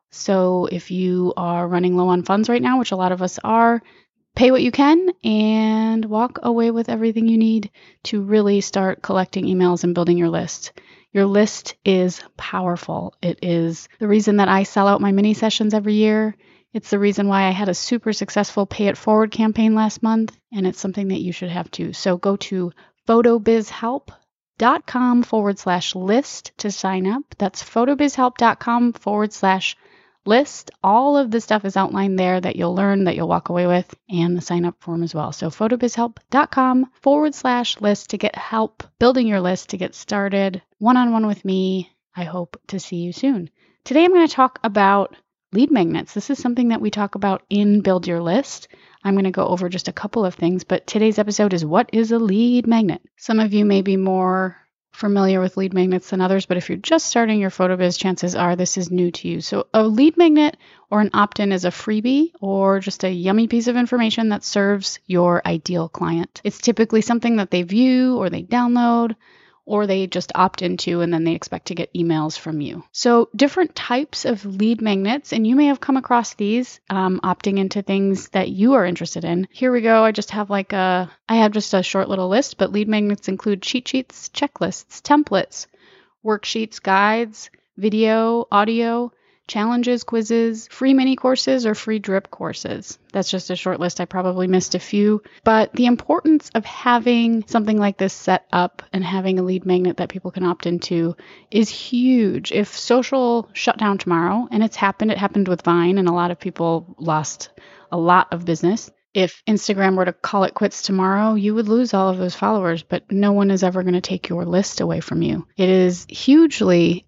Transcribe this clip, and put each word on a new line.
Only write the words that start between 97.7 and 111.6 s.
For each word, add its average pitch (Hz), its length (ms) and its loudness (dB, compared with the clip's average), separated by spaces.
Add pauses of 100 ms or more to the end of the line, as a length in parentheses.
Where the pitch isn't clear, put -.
like 202 200 0
this 190 160 -2
set - 380 -2
up - 400 -2
and 185 140 -2
having 190 340 -2
a 185 40 0
lead 185 220 -2
magnet 180 320 2
that 180 120 -4
people 185 220 -10
can 185 120 -6
opt 170 220 -2
into 170 500 -2 (340)
is 214 200 2
huge. 247 800 0
If - 260 -2
social 240 760 0
shut - 240 -2
down 202 220 0
tomorrow, 180 520 0
and 220 120 2
it's 226 120 -2
happened, 208 360 0
it 202 60 -2
happened 196 300 0
with 180 140 -2
Vine, 175 360 2
and 185 120 2
a 170 40 2
lot 175 180 0
of 175 100 -10
people 170 580 -4
lost 156 500 -4 (400)
a - 80 -6
lot 175 360 2
of 175 100 -6
business. 170 480 -2 (220)
If 185 340 -2
Instagram 196 500 0
were 185 80 2
to 180 80 0
call - 300 -2
it - 100 -2
quits - 300 -4
tomorrow, 196 500 0
you 208 220 0
would 220 120 0